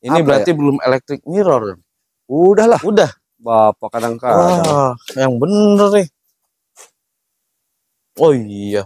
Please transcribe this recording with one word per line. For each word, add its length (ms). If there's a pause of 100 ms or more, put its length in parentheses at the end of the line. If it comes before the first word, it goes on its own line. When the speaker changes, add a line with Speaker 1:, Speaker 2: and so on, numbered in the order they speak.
Speaker 1:
Ini 120
Speaker 2:
Apa 100
Speaker 1:
berarti 300
Speaker 2:
ya? 20
Speaker 1:
belum 240
electric 460
mirror. 560 (480)
Speaker 2:
Udah 400
lah. 120
Speaker 1:
Udah. 280 (260)
Speaker 2:
Bapak 560
kadang-kadang. 680
Speaker 1:
Wah, 320 (240)
yang 180
bener 600
nih. 120 (2000)
Oh 160
iya. 540